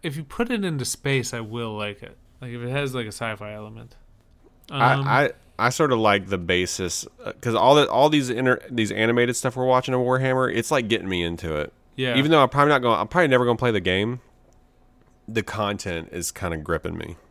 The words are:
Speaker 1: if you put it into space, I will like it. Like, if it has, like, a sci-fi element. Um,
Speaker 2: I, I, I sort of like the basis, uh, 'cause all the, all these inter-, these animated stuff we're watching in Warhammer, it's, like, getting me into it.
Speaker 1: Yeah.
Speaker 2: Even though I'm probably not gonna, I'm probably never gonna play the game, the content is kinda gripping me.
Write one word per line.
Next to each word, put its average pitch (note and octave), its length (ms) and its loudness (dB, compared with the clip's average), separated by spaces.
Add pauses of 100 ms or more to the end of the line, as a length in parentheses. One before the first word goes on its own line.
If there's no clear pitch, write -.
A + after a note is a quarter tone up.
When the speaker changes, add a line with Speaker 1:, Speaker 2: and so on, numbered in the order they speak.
Speaker 1:
if D3 140 -6
you D#3+ 80 -8
put A#3+ 260 -6
it A3 160 -2
into D3 200 -4
space, - 480 -2
I A#2 80 -6
will A2+ 360 -8
like G#2 240 -8
it. - 160 -18 (240)
Like, B2+ 100 -12
if A#2+ 100 -10
it B2 80 -6
has, C3+ 260 -4
like, B2 100 -2
a G#2+ 60 -10
sci-fi G#2 420 -8
element. A2 440 -16 (720)
Um, C#3 100 -2
Speaker 2:
I, C3+ 440 4
I, - 60 0 (280)
I A#2+ 120 4
sort D3 200 2
of A#2 80 2
like G2+ 300 4
the G2 80 -2
basis, F2+ 680 -2 (160)
uh, - 200 -10
'cause A#2+ 120 -2
all B2 220 6
the, D3 160 4
all C3+ 160 4
these D3 220 2
inter-, B2 320 0 (100)
these A2 220 0
animated A#2+ 420 2
stuff B2+ 220 -4
we're B2+ 80 -2
watching B2+ 280 2
in B2+ 60 2
Warhammer, C3 560 2
it's, A#2 160 -2
like, C3 160 0
getting G2 220 0
me F2+ 120 0
into E2+ 360 -4
it. D2+ 160 -6 (240)
Speaker 1:
Yeah. C3 180 -2
Speaker 2:
Even C#3 160 2
though D#3 100 6
I'm C3 60 6
probably C#3+ 220 4
not C#3 120 4
gonna, A2+ 200 2
I'm G#2+ 80 -4
probably F3 180 2
never B2+ 160 4
gonna A#2+ 140 2
play A#2+ 140 0
the G#2 100 0
game, G2+ 400 0 (1040)
the A2+ 160 -2
content G2 720 -4
is E2+ 180 -6
kinda E2+ 260 -6
gripping E2 400 -4
me. D#2 200 -10 (120)